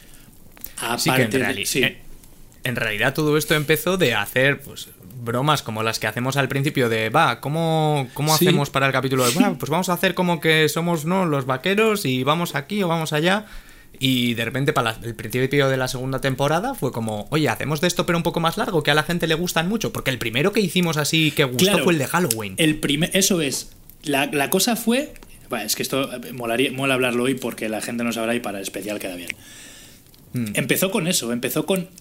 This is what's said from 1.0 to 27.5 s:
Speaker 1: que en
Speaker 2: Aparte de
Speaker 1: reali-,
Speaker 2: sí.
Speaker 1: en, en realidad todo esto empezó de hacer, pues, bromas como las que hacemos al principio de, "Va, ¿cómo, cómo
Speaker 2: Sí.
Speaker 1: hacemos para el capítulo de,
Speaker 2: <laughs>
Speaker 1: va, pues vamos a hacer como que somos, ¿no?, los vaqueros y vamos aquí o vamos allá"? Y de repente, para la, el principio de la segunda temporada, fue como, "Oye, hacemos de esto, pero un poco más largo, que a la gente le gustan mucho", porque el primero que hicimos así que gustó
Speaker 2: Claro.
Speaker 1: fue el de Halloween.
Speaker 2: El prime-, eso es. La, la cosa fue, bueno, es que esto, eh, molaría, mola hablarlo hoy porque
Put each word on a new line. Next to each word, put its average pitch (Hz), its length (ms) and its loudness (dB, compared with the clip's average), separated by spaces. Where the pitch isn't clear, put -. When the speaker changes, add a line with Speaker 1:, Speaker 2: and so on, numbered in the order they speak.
Speaker 1:
que - 0 -
en 127 120 2
Speaker 2:
Aparte 117 160 0
de 123 60 2
Speaker 1:
reali-, 101 220 -2
Speaker 2:
sí. 139 160 0
Speaker 1:
en, 131 160 0
en 123 120 -4
realidad 113 380 0
todo 151 220 2
esto 156 180 0
empezó 156 420 2
de 139 180 2
hacer, 131 480 2
pues, - 260 -14
bromas 127 400 0
como 110 200 -6
las 110 160 -2
que - 80 -2
hacemos 123 320 -2
al 131 100 2
principio 135 400 0
de, 113 220 0
"Va, 135 300 2
¿cómo, 151 760 0
cómo 156 240 2
Speaker 2:
Sí. 175 80 4
Speaker 1:
hacemos 156 240 2
para 135 160 2
el 135 60 2
capítulo 131 380 2
de, 123 40 0
Speaker 2:
<laughs> 170 60 6
Speaker 1:
va, 202 180 4
pues - 120 -6
vamos 175 200 0
a - 40 2
hacer 180 200 2
como 175 260 0
que 156 300 4
somos, 165 340 -2
¿no?, 185 220 2
los 139 180 0
vaqueros 202 640 0
y 127 180 0
vamos 165 300 0
aquí 196 280 -4
o 180 60 0
vamos 165 240 -2
allá"? 180 340 0
Y 123 300 2
de 113 140 -2
repente, 131 260 0
para 117 260 0
la, 110 80 -10
el 117 80 -6
principio 127 540 0
de 135 80 2
la 127 100 0
segunda 131 360 -4
temporada, 151 520 0
fue 135 160 -4
como, 110 400 -4
"Oye, 151 200 2
hacemos 139 320 -2
de 180 40 4
esto, 175 200 0
pero 175 120 2
un 170 40 0
poco 165 180 -2
más 160 160 0
largo, 202 260 0
que 147 80 2
a 147 40 4
la 151 80 4
gente 170 240 -2
le 160 80 2
gustan 170 340 0
mucho", 202 240 -2
porque 117 180 -4
el 127 80 0
primero 127 340 0
que 147 80 2
hicimos 165 360 2
así 151 360 2
que 151 120 2
gustó 127 220 0
Speaker 2:
Claro. 185 180 2
Speaker 1:
fue 180 80 4
el 165 60 4
de 131 80 -2
Halloween. 175 500 -2
Speaker 2:
El 156 240 2
prime-, 151 320 0
eso 190 300 2
es. - 300 -4
La, 143 240 0
la 139 220 -2
cosa 196 260 4
fue, 247 380 0
bueno, 107 160 -4
es - 100 -2
que 135 60 -2
esto, 135 320 -2
eh, 120 180 -10
molaría, 123 400 0
mola 135 220 0
hablarlo 123 300 2
hoy 135 100 2
porque 117 340 -6